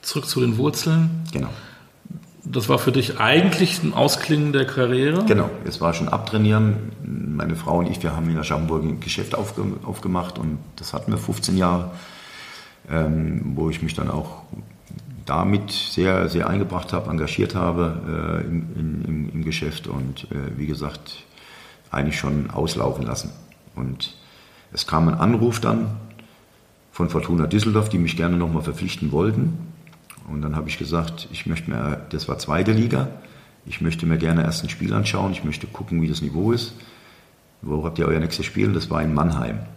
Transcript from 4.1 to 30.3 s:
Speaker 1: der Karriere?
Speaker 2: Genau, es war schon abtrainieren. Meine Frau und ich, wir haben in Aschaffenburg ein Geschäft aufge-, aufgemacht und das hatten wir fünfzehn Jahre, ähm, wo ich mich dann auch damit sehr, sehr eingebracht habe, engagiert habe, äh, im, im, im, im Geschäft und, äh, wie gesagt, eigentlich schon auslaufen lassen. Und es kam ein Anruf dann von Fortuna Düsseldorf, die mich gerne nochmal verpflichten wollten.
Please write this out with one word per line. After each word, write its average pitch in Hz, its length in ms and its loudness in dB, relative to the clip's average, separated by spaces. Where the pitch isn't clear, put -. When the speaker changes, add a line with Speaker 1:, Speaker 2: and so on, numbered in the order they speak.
Speaker 1:
der 135 140 4
Karriere? 131 600 2
Speaker 2:
Genau, 104 240 4
es - 160 -6
war 82 140 2
schon - 140 -2
abtrainieren. 107 840 4
Meine 78 540 -2
Frau 82 220 0
und 87 120 2
ich, - 120 -2
wir 80 120 0
haben 82 160 0
in 80 80 2
Aschaffenburg 76 460 0
ein 78 160 0
Geschäft - 340 -4
aufge-, 101 500 -2
aufgemacht 90 540 -4
und 76 200 -2
das - 160 -10
hatten - 180 -4
wir 107 80 2
fünfzehn 104 380 0
Jahre, 90 340 2
ähm, 78 680 0
wo 80 140 0
ich 80 120 -4
mich 80 120 -4
dann 73 160 -2
auch - 320 -6
damit 95 480 2
sehr, 92 560 2
sehr 82 200 0
eingebracht 90 440 -2
habe, 82 180 -2
engagiert 82 460 0
habe, 82 880 0
äh, - 20 -4
im, 82 200 -2
im, 78 280 -2
im, 78 260 -2
im 80 140 -4
Geschäft 80 440 -4
und, 67 420 -6
äh, 69 260 -4
wie 73 100 -4
gesagt, - 580 -6
eigentlich 73 260 0
schon 71 340 0
auslaufen 67 540 0
lassen. - 280 -6
Und 65 400 -6
es - 140 -4
kam 80 220 4
ein 80 80 4
Anruf 113 420 4
dann 113 380 0
von 85 180 0
Fortuna 82 380 2
Düsseldorf, 107 400 4
die 98 100 0
mich 82 180 2
gerne 85 200 2
nochmal 80 260 2
verpflichten 80 480 -4
wollten. 107 480 2